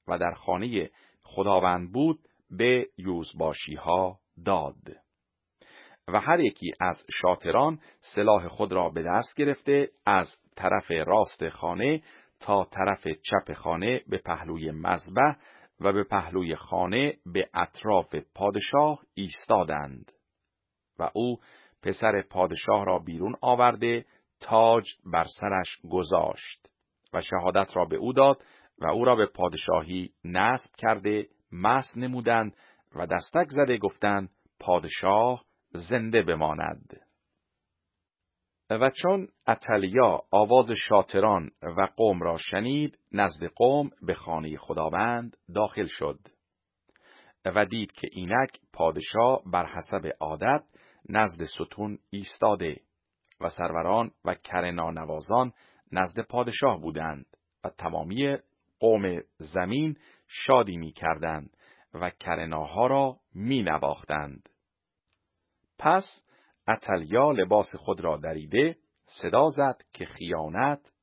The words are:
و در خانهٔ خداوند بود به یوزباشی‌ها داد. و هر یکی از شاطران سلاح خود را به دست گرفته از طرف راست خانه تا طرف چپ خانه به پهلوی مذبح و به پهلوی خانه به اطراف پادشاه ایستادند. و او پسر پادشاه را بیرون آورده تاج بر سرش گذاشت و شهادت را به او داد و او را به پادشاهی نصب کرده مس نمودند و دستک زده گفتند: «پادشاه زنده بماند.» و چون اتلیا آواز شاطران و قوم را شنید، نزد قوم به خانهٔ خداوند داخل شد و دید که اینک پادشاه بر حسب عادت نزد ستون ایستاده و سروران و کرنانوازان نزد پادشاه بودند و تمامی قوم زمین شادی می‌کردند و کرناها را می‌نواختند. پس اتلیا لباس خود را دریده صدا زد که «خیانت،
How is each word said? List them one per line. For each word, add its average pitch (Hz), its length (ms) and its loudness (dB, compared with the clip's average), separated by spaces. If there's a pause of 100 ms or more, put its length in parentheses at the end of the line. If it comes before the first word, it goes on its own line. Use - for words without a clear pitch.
و 87 100 -4
در 85 160 -2
خانهٔ 95 560 -4 (320)
خداوند 90 680 0
بود 151 260 0 (320)
به 127 380 2 (100)
یوزباشی‌ها 85 1200 -2 (280)
داد. 80 500 -4 (1120)
و 101 120 2
هر 170 200 2
یکی 98 400 0
از 90 240 -2 (180)
شاطران 113 580 2 (200)
سلاح 101 480 2
خود 98 240 -4
را 90 160 2
به 80 140 -4
دست 90 340 -2
گرفته 143 540 0 (160)
از 95 220 4 (280)
طرف 95 340 0
راست 85 580 0
خانه 98 540 -2 (380)
تا 101 240 2
طرف 95 440 -2
چپ 82 440 -2
خانه 85 560 -4
به 92 100 -4
پهلوی 82 520 -8
مذبح 90 680 0 (440)
و 98 120 2
به 101 120 0
پهلوی 87 500 -2
خانه 90 600 -2 (120)
به 87 280 -2
اطراف 87 600 0 (200)
پادشاه 139 680 0 (120)
ایستادند. 78 960 -2 (840)
و 85 160 -4
او 117 240 -4 (440)
پسر 101 480 0
پادشاه 92 540 2
را 92 140 2
بیرون 85 420 -6
آورده 120 640 2 (360)
تاج 113 440 6 (280)
بر 82 140 2 (140)
سرش 95 380 -2 (120)
گذاشت 87 800 -2 (440)
و 90 80 -2
شهادت 92 560 0
را 90 80 2
به 80 120 -4
او 120 160 -4
داد 135 300 4 (360)
و 80 80 -4
او 104 180 2
را 123 120 6
به 107 100 4
پادشاهی 85 840 -2 (140)
نصب 98 540 0
کرده 107 500 0 (240)
مس 110 440 0
نمودند 117 600 -2 (400)
و 85 100 -6
دستک 90 420 0
زده 131 300 2
گفتند: 101 520 -2 (300)
«پادشاه 95 840 2 (260)
زنده 110 520 0
بماند.» 78 800 -2 (1700)
و 117 200 2
چون 190 380 -2 (200)
اتلیا 104 840 2
آواز 110 400 6 (180)
شاطران 98 640 2 (120)
و 85 340 -2
قوم 104 240 2
را 85 160 0
شنید، 131 600 -4 (140)
نزد 98 320 0 (120)
قوم 139 340 4 (120)
به 85 120 -2
خانهٔ 78 420 -6
خداوند 92 800 -2 (180)
داخل 104 320 -2
شد 73 320 -6 (1300)
و 98 220 2
دید 107 260 -6
که - 200 -10
اینک 107 480 -2 (120)
پادشاه 87 680 2 (100)
بر 87 140 0
حسب 85 540 -6
عادت 82 440 -2 (440)
نزد 92 360 0
ستون 101 540 -8 (120)
ایستاده 98 720 -2 (600)
و 85 80 -4
سروران 87 640 -2 (140)
و 90 100 -2
کرنانوازان 87 1200 -2 (400)
نزد 92 280 -2
پادشاه 120 600 0
بودند 78 460 -8 (380)
و 90 40 -6
تمامی 87 680 -4 (440)
قوم 98 400 2 (180)
زمین 98 580 -2 (320)
شادی 113 480 2
می‌کردند 80 800 -6 (380)
و 85 160 -6
کرناها 82 760 -4
را 135 300 2 (180)
می‌نواختند. 78 1120 -4 (1300)
پس - 460 0 (440)
اتلیا 104 640 2
لباس 101 440 2
خود - 260 -4
را 82 160 0
دریده 80 600 -2 (280)
صدا 120 440 2
زد 135 320 -2 (120)
که - 120 -10
«خیانت، 87 880 -4 (100)